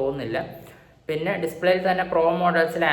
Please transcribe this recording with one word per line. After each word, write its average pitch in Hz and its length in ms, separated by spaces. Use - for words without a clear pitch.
തോന്നുന്നില്ല. 135 380
പിന്നെ 160 240
ഡിസ്പ്ലേയിൽ 180 420
തന്നെ 185 260
പ്രോ 170 120
മോഡൽസിൽ 170 420